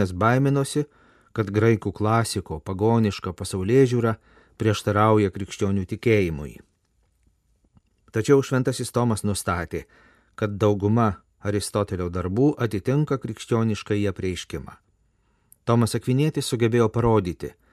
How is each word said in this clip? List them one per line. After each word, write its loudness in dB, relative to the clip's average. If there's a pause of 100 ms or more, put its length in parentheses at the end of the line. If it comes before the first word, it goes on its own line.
nes 0
baiminosi, 0 (540)
kad -2
graikų 2
klasiko -2
pagoniška 0
pasaulėžiūra 2 (420)
prieštarauja 2
krikščionių -4
tikėjimui. 0 (1500)
Tačiau 4
Šventasis -2
Tomas 0
nustatė, -4 (500)
kad -4
dauguma 2 (180)
Aristotelio -4
darbų 0
atitinka -2
krikščioniškąjį -2
apreiškimą. -8 (920)
Tomas 4
Akvinietis 0
sugebėjo 2
parodyti, 0 (200)